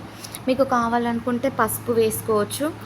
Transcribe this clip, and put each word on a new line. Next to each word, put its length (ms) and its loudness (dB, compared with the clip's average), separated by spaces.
మీకు 200 2
కావాలనుకుంటే 840 0
పసుపు 420 0
వేసుకోవచ్చు. 760 2